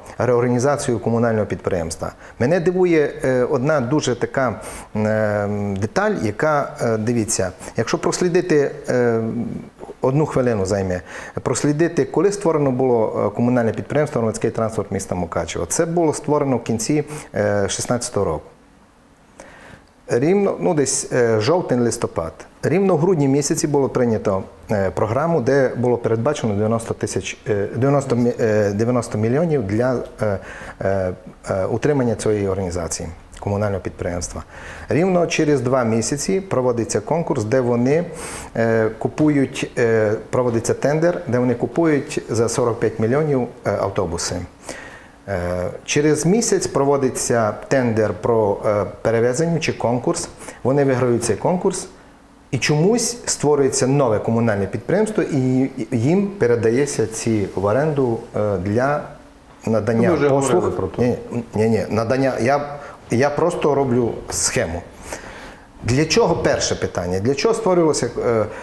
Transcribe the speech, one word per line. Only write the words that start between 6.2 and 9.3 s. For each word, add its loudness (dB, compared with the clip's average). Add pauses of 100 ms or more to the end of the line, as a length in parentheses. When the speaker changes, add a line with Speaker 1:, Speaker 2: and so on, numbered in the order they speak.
Speaker 1:
яка, 0 (100)
е, 2
дивіться, -2 (260)
якщо 0
прослідити, 2 (180)
е, 2 (840)